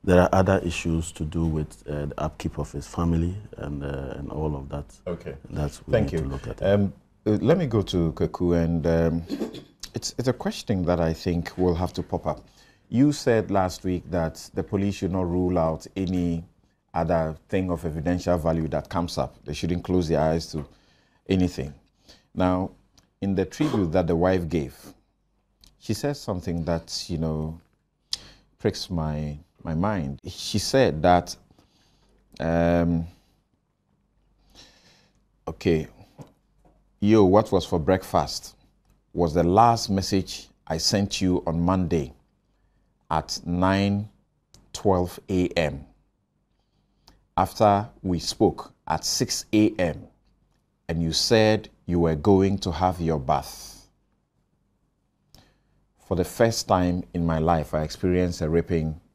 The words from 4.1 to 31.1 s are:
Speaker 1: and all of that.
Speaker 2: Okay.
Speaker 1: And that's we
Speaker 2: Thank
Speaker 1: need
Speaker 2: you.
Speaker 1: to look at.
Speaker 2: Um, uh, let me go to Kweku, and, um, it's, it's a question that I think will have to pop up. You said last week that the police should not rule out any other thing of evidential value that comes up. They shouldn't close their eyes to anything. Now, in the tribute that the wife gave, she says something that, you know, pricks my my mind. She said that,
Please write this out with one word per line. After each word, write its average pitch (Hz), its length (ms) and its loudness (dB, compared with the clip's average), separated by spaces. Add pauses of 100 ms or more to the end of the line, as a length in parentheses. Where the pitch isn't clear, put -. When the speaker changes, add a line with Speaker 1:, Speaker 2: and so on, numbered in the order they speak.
Speaker 1:
and - 140 -10
all 76 240 -4
of 69 140 -12
that. 71 160 -10 (220)
Speaker 2:
Okay. 78 280 -10 (140)
Speaker 1:
And - 80 -8
that's 73 300 -6
we - 60 -2
Speaker 2:
Thank 71 180 2
Speaker 1:
need 85 100 -2
Speaker 2:
you. 69 40 -4
Speaker 1:
to 67 60 -6
look 67 160 -10
at. - 140 -10
Speaker 2:
Um, 101 320 2 (320)
uh, 110 60 2 (100)
let 143 160 4
me 175 80 0
go 110 160 2
to 85 300 0
Kweku, 85 520 0
and, 82 220 0
um, 82 380 2 (720)
it's, - 240 -8
it's 123 80 -2
a 123 60 0
question 98 520 -4
that 85 140 2
I 82 120 2
think 85 460 -4
will 90 160 4
have 85 200 -2
to 90 100 -6
pop 85 240 -6
up. 73 140 -6 (460)
You 143 240 4
said 110 380 0
last 92 340 0
week 90 280 -2
that 82 420 -4
the - 80 -4
police 98 320 -2
should 92 180 -4
not 92 160 -2
rule 90 300 0
out 80 380 -2
any 87 480 -2 (500)
other 80 420 0 (140)
thing 92 220 -2
of 85 120 -4
evidential 85 540 -2
value 80 320 0
that 73 200 -4
comes 87 280 -4
up. - 260 -4
They 73 100 -10
shouldn't 82 300 -4
close 90 240 0
their 76 140 2
eyes 80 300 0
to 76 120 -8 (640)
anything. 87 460 0 (640)
Now, 92 340 2 (520)
in 98 140 0
the 95 80 2
tribute 107 480 0
that 90 160 2
the 85 80 2
wife 87 320 2
gave, 73 280 -4 (1040)
she - 140 -6
says 143 280 -4
something 87 440 -4
that, - 440 -4
you 85 80 -4
know, 78 420 -4 (1000)
pricks - 300 -4
my 76 500 -4 (260)
my 82 80 -6
mind. 85 540 -2
She - 320 -6
said 95 420 2
that, 87 340 4 (1040)